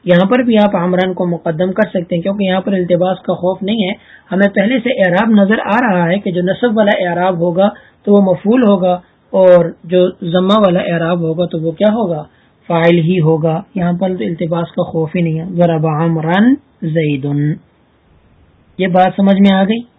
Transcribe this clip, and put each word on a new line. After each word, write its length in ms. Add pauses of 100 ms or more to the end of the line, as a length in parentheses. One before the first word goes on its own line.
یہاں 220
پر 120
بھی 200
آپ 180
عمران 380
کو 120
مقدم 460
کر 160
سکتے 260
ہیں 80
کیونکہ 220
یہاں 160
پر 120
التباس 460
کا 160
خوف 280
نہیں 260
ہے۔ 40 (400)
ہمیں 160
پہلے 300
سے 220
اعراب 300
نظر 280
آ 340
رہا 160
ہے 100
کہ 120
جو 120
نصب 360
والا 320
اعراب 280
ہوگا 300 (340)
تو 100
وہ 200
مفعول 300
ہوگا 380 (300)
اور 420 (120)
جو 240
ضمہ 500
والا 220
اعراب 400
ہوگا 260
تو 120
وہ 140
کیا 160
ہوگا؟ 340 (440)
فاعل 320
ہی 220
ہوگا۔ 420 (120)
یہاں 180
پر 240
تو 80
التباس 480
کا 180
خوف 260
ہی 40
نہیں 200
ہے۔ 80
ضرب 380
عمرا 680 (300)
زید، 420 (1500)
یہ 80
بات 300
سمجھ 240
میں 180
آ 60
گئی 160 (180)